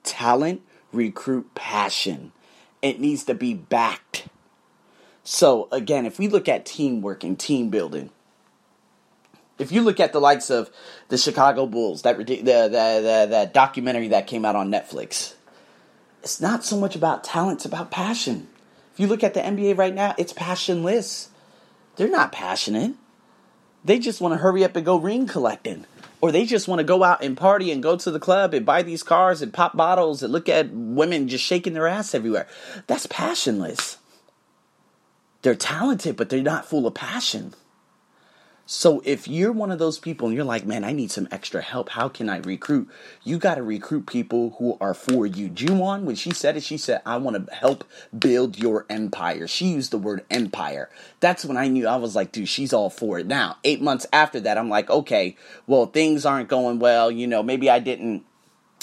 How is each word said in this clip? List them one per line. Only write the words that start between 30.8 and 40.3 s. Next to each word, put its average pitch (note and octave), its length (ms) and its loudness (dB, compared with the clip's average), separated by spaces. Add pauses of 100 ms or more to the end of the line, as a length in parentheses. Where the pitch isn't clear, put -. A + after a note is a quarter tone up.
just B2 160 -4
shaking F3 300 -2
their D#3+ 140 0
ass G3+ 280 -2
everywhere. A2+ 320 -2 (400)
That's - 180 -2
passionless. A#2+ 920 -4 (1500)
They're B2+ 120 4
talented, E3+ 600 -2
but - 140 -4
they're C3 120 0
not D3+ 240 -2
full C#3+ 220 -2
of - 80 -4
passion. A2 580 -6 (1160)
So D3+ 360 4
if C3+ 240 -2
you're F3+ 240 0
one G#3 180 -4
of E3+ 80 -6
those D#3+ 180 -2
people C#3+ 300 -6
and A2+ 80 0